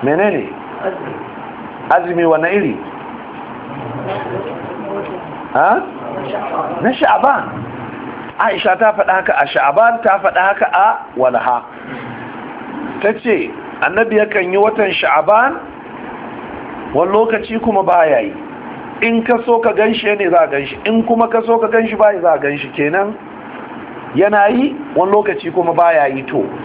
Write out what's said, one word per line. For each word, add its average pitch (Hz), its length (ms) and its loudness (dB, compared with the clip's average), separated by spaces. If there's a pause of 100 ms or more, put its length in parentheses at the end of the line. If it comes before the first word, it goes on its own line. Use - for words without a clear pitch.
Menene? 160 460 0 (1400)
Azumi 175 360 2
wane 160 300 4
iri? 170 180 2 (2750)
Ha? 156 160 4 (1120)
Na 220 120 2
Sha'aban. 269 500 2 (960)
Aisha 196 400 2
ta 214 140 6
faɗa 196 200 2
haka 190 200 2
a 143 140 4
Sha'aban, 196 560 4
ta 196 200 4
faɗa 185 180 2
haka 196 320 2
a 185 140 6 (300)
Walha. 123 460 2 (1400)
Ta 208 120 2 (100)
ce, 147 280 0 (300)
Annabi 214 360 2
yakan 208 340 2
yi 190 60 2
watan 214 340 2
Sha'aban, 185 600 4 (1400)
wani 175 180 2
lokaci 220 500 2
kuma 202 220 2
baya 160 380 6
yi. 101 120 -4 (680)
In 226 220 2
ka 240 220 2
so 233 140 4
ka 233 140 2
ganshi 214 320 2 (120)
ne, 196 120 2
za 170 140 6
a 156 40 2
ganshi. 139 280 -4 (120)
In 226 180 2
kuma 233 220 4
ka 226 180 2
so 226 140 4
ka 226 80 0
ganshi, 220 300 2
baya, 202 240 4
za 165 120 4
a 143 60 2
ganshi. 143 360 -4
Kenan, 185 380 0 (1000)
yana 202 320 6
yi, 254 280 2 (200)
wani 185 160 4
lokaci 202 400 2
kuma 170 220 0
baya 165 340 6
yi. 135 160 -4
To, 127 200 -2 (220)